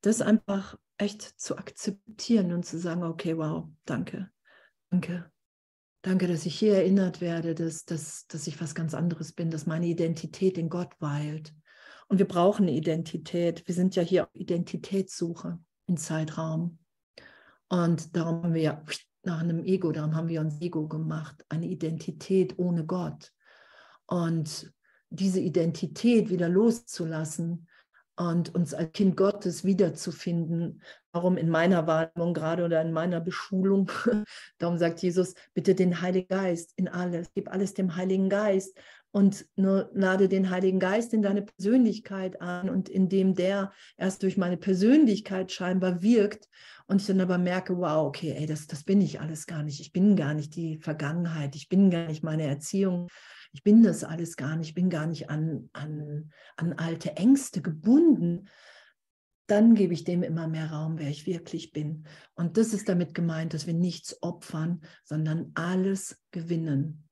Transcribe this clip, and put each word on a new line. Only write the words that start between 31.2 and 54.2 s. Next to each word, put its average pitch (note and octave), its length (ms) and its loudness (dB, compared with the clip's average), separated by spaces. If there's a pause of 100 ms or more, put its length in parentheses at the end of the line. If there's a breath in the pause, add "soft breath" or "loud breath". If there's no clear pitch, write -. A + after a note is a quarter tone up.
in E3 120 0
meiner E3 380 4
Wahrnehmung E3 480 0
gerade E3 300 -2
oder E3 160 2
in D#3+ 120 -2
meiner E3 280 0
Beschulung, F#3+ 680 0 (140)
<laughs> G#3+ 240 0 (300 loud breath)
darum E3+ 200 -2
sagt E3+ 220 0
Jesus, F3+ 340 0 (180 loud breath)
bitte F#3 220 2
den F3+ 260 2
Heiligen F#3 280 0
Geist F#3 480 -2
in F3+ 120 -2
alles, F3 460 -6
gib - 160 -6
alles F#3+ 240 -2
dem F3+ 220 -2
Heiligen F#3+ 320 0
Geist G3 480 0 (340 loud breath)
und G3+ 440 4
nur F#3+ 400 2
lade F#3+ 340 4
den F#3+ 220 2
Heiligen F#3 300 2
Geist G#3+ 340 0
in A3 80 2
deine G3+ 200 0
Persönlichkeit G3+ 960 0
ein F3+ 280 -4
und F3+ 200 -2
indem F#3+ 460 2
der G3 380 0 (240 loud breath)
erst F#3+ 280 -2
durch F#3 120 2
meine F3+ 200 0
Persönlichkeit G3 960 4
scheinbar F#3 500 -2
wirkt G#3 460 2 (380 loud breath)
und G3 140 2
ich G3 60 -8
dann F#3+ 140 2
aber F3+ 180 2
merke, F3+ 400 -2
wow, D#3 280 2
okay, C#3+ 300 -6
ey, D3+ 100 -6
das, D#3 200 -6
das - 160 -10
bin G3 180 4
ich D#3+ 200 0
alles D#3 260 -10
gar D#3 160 -6
nicht, D3 180 -8
ich - 120 -20
bin F#3+ 240 6
gar D3+ 180 0
nicht D3+ 220 -6
die D#3+ 220 -6
Vergangenheit, D#3 760 -4
ich D3+ 140 -16
bin F#3+ 220 6
gar E3+ 180 -2
nicht D#3 160 -6
meine D#3+ 200 -2
Erziehung, F3 640 -2 (460 loud breath)
ich D3 80 -16
bin A3 220 10
das E3+ 180 2
alles E3 340 -8